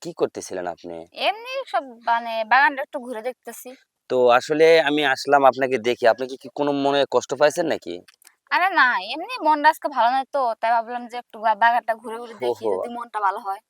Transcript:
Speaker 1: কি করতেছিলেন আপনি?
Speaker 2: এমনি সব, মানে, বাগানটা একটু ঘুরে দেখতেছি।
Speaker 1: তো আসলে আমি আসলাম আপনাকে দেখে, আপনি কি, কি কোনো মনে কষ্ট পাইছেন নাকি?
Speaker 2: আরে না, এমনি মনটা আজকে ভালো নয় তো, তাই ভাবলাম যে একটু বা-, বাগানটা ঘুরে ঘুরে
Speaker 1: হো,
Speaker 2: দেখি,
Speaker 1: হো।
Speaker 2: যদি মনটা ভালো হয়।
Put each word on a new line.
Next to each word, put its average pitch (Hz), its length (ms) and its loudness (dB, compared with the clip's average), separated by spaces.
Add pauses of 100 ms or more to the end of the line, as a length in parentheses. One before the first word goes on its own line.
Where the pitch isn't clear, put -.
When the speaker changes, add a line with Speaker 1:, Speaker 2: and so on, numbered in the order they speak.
Speaker 1:
কি 170 120 -10
করতেছিলেন 95 540 -4
আপনি? 85 460 -12
Speaker 2:
এমনি 466 540 -4
সব, 339 160 -4
মানে, 233 600 -4
বাগানটা 262 380 2
একটু 269 180 -10
ঘুরে 240 220 -10
দেখতেছি। 240 480 -12 (400)
Speaker 1:
তো 123 200 4
আসলে 156 520 4
আমি 147 240 0
আসলাম 139 400 4
আপনাকে 131 320 2
দেখে, 117 300 0
আপনি 117 200 2
কি, 127 100 -12
কি 127 180 -20
কোনো 143 160 0
মনে 139 400 0
কষ্ট 123 220 0
পাইছেন 147 320 2
নাকি? 92 360 -6 (480)
Speaker 2:
আরে 339 200 0
না, 254 320 2
এমনি 320 480 -6
মনটা 302 200 4
আজকে - 180 0
ভালো 247 220 2
নয় 269 220 0
তো, 254 220 0
তাই 226 180 -2
ভাবলাম 240 360 -2
যে 233 100 -12
একটু 226 220 -14
বা-, 214 160 2
বাগানটা 233 400 2
ঘুরে 226 220 -10
ঘুরে 233 160 -14
Speaker 1:
হো, 208 60 -20
Speaker 2:
দেখি, 233 260 -2
Speaker 1:
হো। 196 120 0
Speaker 2:
যদি 240 160 -8
মনটা 240 260 -8
ভালো 202 200 0
হয়। 196 200 -8 (100)